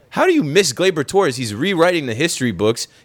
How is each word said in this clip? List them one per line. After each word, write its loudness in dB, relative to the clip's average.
how 2
do 4
you 2
miss 0
Gleyber 0
Torres? 0
He's -6
rewriting 0
the -4
history -2
books. 0